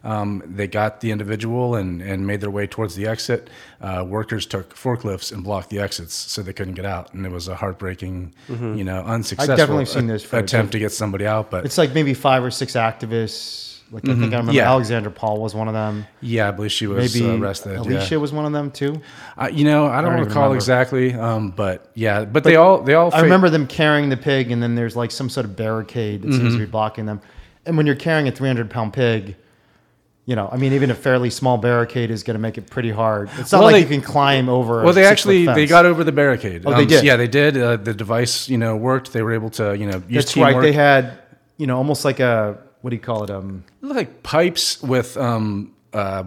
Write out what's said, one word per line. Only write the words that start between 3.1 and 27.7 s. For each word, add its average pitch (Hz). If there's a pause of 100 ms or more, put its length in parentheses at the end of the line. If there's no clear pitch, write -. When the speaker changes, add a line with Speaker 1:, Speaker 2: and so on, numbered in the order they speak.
Speaker 1:
Uh, 92
workers 104
took -
forklifts 113
and 95
blocked 98
the 101
exits 92
so -
they 95
couldn't 92
get 90
out. 92
And 95
it 92
was 87
a 92
heartbreaking, 92 (160)
Speaker 2:
Mm-hmm. 117
Speaker 1:
you 104
know, 92
Speaker 3:
I've 92
Speaker 1:
unsuccessful 127
Speaker 3:
definitely 143
seen 120
Speaker 1:
a-, 113
Speaker 3:
this 104
footage. 110
Speaker 1:
attempt 107
to 110
get 107
somebody 101
out. 107
But 90
Speaker 3:
It's, 135
like, 147
maybe 143
five 131
or 123
six -
activists. 113 (300)
Like, 110
I -
think 131
Speaker 1:
Mm-hmm. 120 (100)
Speaker 3:
I 120
remember 120
Speaker 1:
Yeah. 127
Speaker 3:
Alexandra 113
Paul 107
was 110
one 110
of 110
them. 107 (120)
Speaker 1:
Yeah, 113
I 101
believe 104
she -
was, 107
Speaker 3:
Maybe 117
Speaker 1:
uh, 113
arrested, 98
Speaker 3:
Alicia 98
Speaker 1:
yeah. -
Speaker 3:
was 147
one 151
of 147
them 143
too. 143 (380)
Speaker 1:
Uh, 123
you 147
know, 151
I 127
Speaker 3:
I -
Speaker 1:
don't -
Speaker 3:
don't -
even 110
Speaker 1:
recall 120
Speaker 3:
remember. 135
Speaker 1:
exactly, 127
um, 110
but 92
yeah, 107
but 107
Speaker 3:
But 147
Speaker 1:
they 160
all, 180
they 135
all 170
Speaker 3:
I 156
Speaker 1:
fa- 165
Speaker 3:
remember 180
them 151
carrying 147
the 131
pig, 135
and 120
then 117
there's, 117
like, 117
some 131
sort 120
of 98
barricade 110
that 143
seems 120
to 120
be 110
Speaker 1:
Mm-hmm. 101
Speaker 3:
blocking 110
them. 104 (460)
And 165